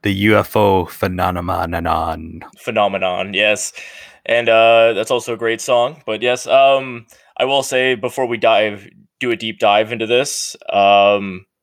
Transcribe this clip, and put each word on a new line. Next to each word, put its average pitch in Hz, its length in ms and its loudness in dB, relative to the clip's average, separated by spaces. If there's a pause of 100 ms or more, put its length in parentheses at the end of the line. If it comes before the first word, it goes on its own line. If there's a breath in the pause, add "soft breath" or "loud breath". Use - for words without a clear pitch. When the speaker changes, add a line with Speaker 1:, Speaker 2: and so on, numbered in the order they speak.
Speaker 1:
the 104 80 0
U 101 260 4
F 104 200 0
O 98 300 4
phenomenon. 85 1600 -4 (140)
Speaker 2:
Phenomenon, 98 760 -2
yes. 104 380 0 (540 loud breath)
And, 117 220 0
uh, 113 460 4
that's 107 180 -4
also 123 200 -4
a 113 60 -8
great 113 220 -4
song. 127 460 -2
But 107 160 -6
yes, 123 260 -4
um, 135 580 2 (300 soft breath)
I - 80 -2
will 135 180 0
say 127 320 0
before 123 320 -4
we 117 100 -4
dive, 104 540 0 (300)
do 123 100 -4
a 117 60 0
deep 110 240 -10
dive 107 320 2
into 113 140 -6
this, - 500 -2 (160)
um, 101 720 2 (180)